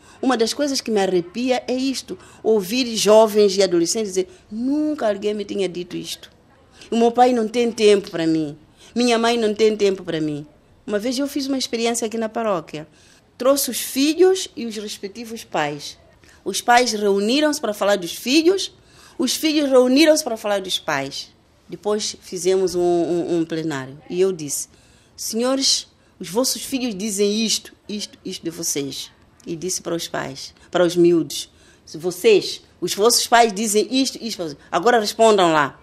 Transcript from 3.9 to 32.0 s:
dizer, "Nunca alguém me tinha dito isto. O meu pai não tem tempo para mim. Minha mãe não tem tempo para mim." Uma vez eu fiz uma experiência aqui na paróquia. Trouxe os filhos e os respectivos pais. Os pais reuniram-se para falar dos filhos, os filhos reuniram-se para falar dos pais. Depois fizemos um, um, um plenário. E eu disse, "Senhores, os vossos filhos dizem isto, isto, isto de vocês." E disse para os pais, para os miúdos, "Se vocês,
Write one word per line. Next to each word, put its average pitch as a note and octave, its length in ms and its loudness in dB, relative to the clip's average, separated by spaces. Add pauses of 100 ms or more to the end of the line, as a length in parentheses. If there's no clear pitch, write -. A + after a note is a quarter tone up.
dizer, F#3 200 -4 (220)
"Nunca C#4 560 -2
alguém G#3 260 -2
me G#3 100 -6
tinha G3+ 240 -4
dito F3 300 -8
isto. - 320 -12 (600)
O A3 40 0
meu A#3 160 4
pai B3 220 6
não A3+ 140 0
tem A#3 240 0
tempo G#3 400 4
para E3 160 -2
mim. D#3 280 -2 (380)
Minha A#3+ 240 2
mãe A#3 180 2
não A3 200 0
tem G#3+ 200 4
tempo G3 280 0
para D#3+ 180 -4
mim." D3 240 -6 (400)
Uma G#3 140 -4
vez A#3+ 180 -4
eu C#4 100 -2
fiz C4+ 200 -6
uma C#4 100 -4
experiência A#3 480 -2
aqui A3 120 -6
na A3 120 -4
paróquia. G3 580 -6 (520)
Trouxe C4+ 320 2
os G#3+ 80 -6
filhos E4+ 760 2
e A#3 120 -8
os G#3+ 100 -8
respectivos A3 640 -12
pais. D3 540 -6 (480)
Os - 160 -4
pais A#3+ 300 4
reuniram-se G#3+ 680 0
para G#3+ 140 -4
falar G#3 220 0
dos F3 180 -6
filhos, E4 580 2 (460)
os B3+ 160 -2
filhos D4+ 340 0
reuniram-se C4+ 560 6
para A3+ 140 -6
falar G#3 240 -2
dos F#3 160 -6
pais. C#3 560 -6 (340)
Depois G#3 540 -6
fizemos F#3 540 0
um, F3 60 0
um, F3 560 0
um E3 80 0
plenário. D#3 520 -6 (120)
E F3 100 -4
eu F#3+ 140 2
disse, D3+ 340 -8 (480)
"Senhores, C4 720 -2 (320)
os E3+ 100 -14
vossos A#3 320 -2
filhos B3 320 -6
dizem G3+ 520 0
isto, - 280 -4 (140)
isto, G3+ 360 -10
isto F#3 200 -10
de E3 60 -6
vocês." D3+ 600 -6 (360)
E E3+ 100 -8
disse F3+ 260 -6
para F3 140 -6
os E3 120 -8
pais, C#3+ 460 -10 (160)
para F3 160 2
os E3+ 100 -2
miúdos, E3+ 540 2 (360)
"Se - 120 -16
vocês, F3+ 640 2 (200)